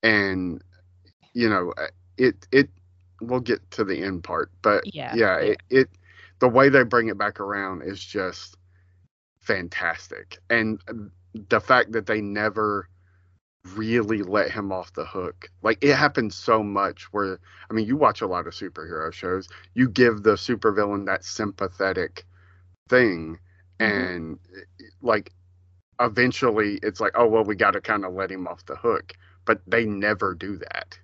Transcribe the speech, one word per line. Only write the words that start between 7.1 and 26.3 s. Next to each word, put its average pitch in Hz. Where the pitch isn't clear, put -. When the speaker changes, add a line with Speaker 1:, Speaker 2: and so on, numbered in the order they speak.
Speaker 1:
back 104
around 98
is 95
just -
fantastic. -
And 110
the 110
fact 123
that 107
they 107
never 104
really 110
let 95
him 98
off 92
the -
hook. 92
Like, 110
it 143
happens 135
so 110
much 98
where, 95
I 110
mean, 110
you 131
watch 120
a 107
lot 87
of 85
superhero 82
shows, 92
you 127
give 110
the 107
supervillain 101
that 95
sympathetic 95
thing, 87
Speaker 2:
Mm-hmm. 101
Speaker 1:
and, 82
like, 107
eventually 117